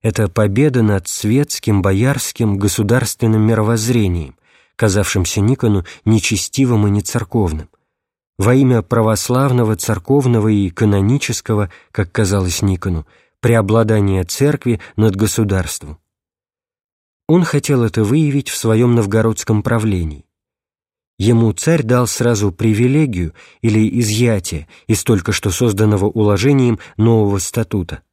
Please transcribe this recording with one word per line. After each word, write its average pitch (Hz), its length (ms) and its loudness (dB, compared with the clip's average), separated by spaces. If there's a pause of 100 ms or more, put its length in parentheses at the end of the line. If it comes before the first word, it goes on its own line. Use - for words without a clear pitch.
Это 110 280 -2
победа 117 520 0
над 104 280 0
светским, 110 720 -2
боярским, 107 760 0
государственным 110 840 0
мировоззрением, 107 960 0 (400)
казавшимся 101 640 0
Никону 107 420 0 (220)
нечестивым 110 840 0
и - 20 2
нецерковным, 101 800 -2 (680)
во 107 180 2
имя 127 260 4
православного, 113 920 0
церковного 117 720 0
и 101 220 2
канонического, 104 1000 0 (220)
как 95 220 -6
казалось 95 480 0
Никону, 92 440 -2 (360)
преобладания 107 840 2
церкви 135 560 -2 (160)
над 107 200 2
государством. 98 840 -2 (1300)
Он 175 160 4
хотел 139 400 0
это 110 200 0
выявить 139 460 0
в - 80 -8
своем 117 380 2
новгородском 110 680 0
правлении. 98 640 -2 (960)
Ему 113 340 2
царь 160 300 0
дал 123 240 0
сразу 107 440 0
привилегию 110 800 0 (280)
или 110 400 0
изъятие 107 680 -2 (200)
из 107 160 -2
только 107 280 0
что 98 200 -2
созданного 104 540 2
уложением 110 720 2 (180)
нового 107 400 2
статута. 98 640 -6 (120)